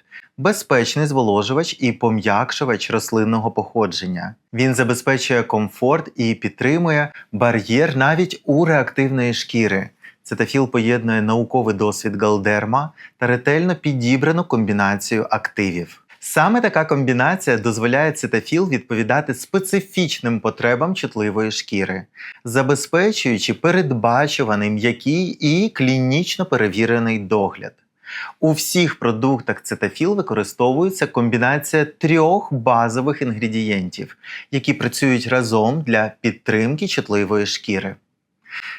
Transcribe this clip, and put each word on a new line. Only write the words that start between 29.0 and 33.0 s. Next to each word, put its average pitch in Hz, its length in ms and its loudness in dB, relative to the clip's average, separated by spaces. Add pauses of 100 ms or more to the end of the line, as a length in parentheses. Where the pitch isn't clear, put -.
Cetaphil 156 520 -2
використовується 143 920 0
комбінація 127 800 0
трьох 160 680 2
базових 123 680 2